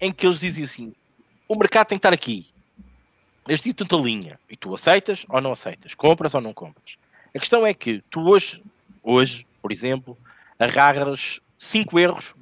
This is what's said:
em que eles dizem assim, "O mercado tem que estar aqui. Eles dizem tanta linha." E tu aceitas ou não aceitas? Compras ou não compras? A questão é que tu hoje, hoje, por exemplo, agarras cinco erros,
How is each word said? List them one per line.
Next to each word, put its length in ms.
em 120
que 120
eles 140
dizem 260
assim, 280
"O 80
mercado 320
tem 100
que 80
estar 80
aqui. 320
Eles 120
dizem 140
tanta 220
linha." 420
E 80
tu 160
aceitas 560
ou 120
não 100
aceitas? 420
Compras 440
ou 40
não 140
compras? 420
A 60
questão 260
é 80
que 340
tu 200
hoje, 340
hoje, 420
por 120
exemplo, 440
agarras 840
cinco 400
erros, 420